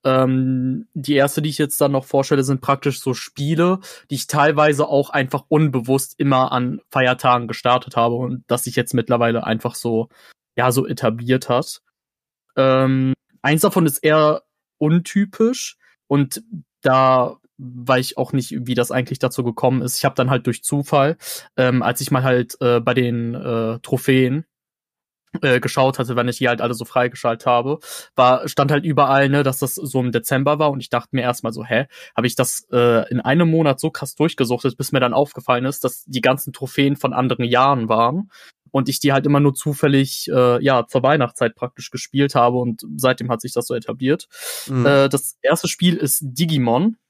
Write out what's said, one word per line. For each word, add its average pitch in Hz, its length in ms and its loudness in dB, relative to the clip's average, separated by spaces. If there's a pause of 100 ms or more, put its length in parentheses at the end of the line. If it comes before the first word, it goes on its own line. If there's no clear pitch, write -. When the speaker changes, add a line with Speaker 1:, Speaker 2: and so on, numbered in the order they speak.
Speaker 1:
Ähm, 131 880 0
die 147 200 -4
erste, 143 280 2
die 156 80 -2
ich 139 80 -8
jetzt 147 220 -2
dann 139 120 4
noch 135 120 0
vorstelle, 135 400 0
sind 135 160 -2
praktisch 139 400 -2
so 131 140 -2
Spiele, 165 680 -2 (300)
die 143 40 -4
ich 135 140 -8
teilweise 147 600 2
auch 143 220 0
einfach 135 380 -4
unbewusst 135 720 0
immer 135 340 2
an 123 280 -4 (100)
Feiertagen 123 580 2
gestartet 123 480 -2
habe 117 180 2
und 127 320 -6
das - 200 -2
ich 127 100 -6
jetzt 123 180 -2
mittlerweile 117 500 0
einfach 113 300 -4
so, 117 340 -4 (480)
ja, 123 160 2
so 131 140 0
etabliert 120 600 -2
hat. 127 340 -2 (760)
Ähm, 131 560 2 (300)
eins 151 200 2
davon 185 240 2
ist 139 120 -2
eher 151 440 2 (360)
untypisch 196 1000 0 (300)
und 143 360 0 (380)
da 131 580 2 (200)
weiß 127 480 -2
ich - 120 -8
auch 127 140 -4
nicht, 131 220 -2 (120)
wie 123 80 -4
das 120 180 0
eigentlich 127 260 -2
dazu 131 240 -2
gekommen 127 400 0
ist. 123 160 -4
Ich - 60 -4
hab 139 100 0
dann - 160 0
halt 127 160 0
durch 120 160 -4
Zufall, 143 540 0 (400)
ähm, 127 260 2
als - 180 -2
ich 139 120 -4
mal 127 100 2
halt, 123 380 0
äh, 120 200 2
bei 123 140 0
den, 120 400 -2
äh, 117 460 -6
Trophäen 131 640 0 (1000)
äh, 123 180 2
geschaut 131 380 0
hatte, 123 180 -4
wenn 120 120 0
ich 117 100 -6
die 127 100 0
halt 120 120 -2
alle 120 140 -2
so 113 100 -10
freigeschaltet 123 640 -2
habe, 127 320 0 (380)
war, 127 320 4
stand 151 220 0
halt 151 140 0
überall, 139 440 2
ne, 143 140 2
dass 131 160 -2
das 135 160 -4
so 135 260 -4
im 123 120 -2
Dezember 139 460 0
war 151 120 2
und 135 100 -6
ich - 100 -14
dachte 120 220 -4
mir 131 100 -2
erstmal 123 300 -4
so, 113 120 -10
„Hä, 120 220 0 (280)
hab 117 100 -2
ich 120 120 -2
das, - 360 -2
äh, 120 380 4
in 120 100 -2
einem 160 300 2
Monat 156 300 2
so 160 100 -2
krass - 240 -12
durchgesuchtet?“, 123 600 0
bis - 160 -6
mir 139 80 2
dann 123 140 0
aufgefallen 131 500 0
ist, 139 200 -4
dass - 220 -6
die 131 140 -6
ganzen 135 320 0
Trophäen 139 440 -2
von - 160 -4
anderen 123 320 -2
Jahren 123 440 2
waren 120 420 0 (400)
und 131 180 -2
ich 135 120 -4
die 139 120 2
halt 139 120 2
immer 143 160 4
nur 143 140 4
zufällig, 139 800 0
äh, 123 300 4
ja, 127 240 2
zur 123 160 -2
Weihnachtszeit 135 520 0
praktisch - 360 -12
gespielt 139 440 -2
habe 123 240 4
und 120 240 -4 (140)
seitdem 127 340 0
hat 117 100 -2
sich 127 120 -10
das 120 140 -4
so 127 80 -6
etabliert. 131 540 -4 (400)
Speaker 2:
Mhm. 127 160 0
Speaker 1:
Äh, 139 240 6
das - 320 -4
erste 156 280 0
Spiel 175 280 0
ist - 260 -2
Digimon 143 760 0 (120)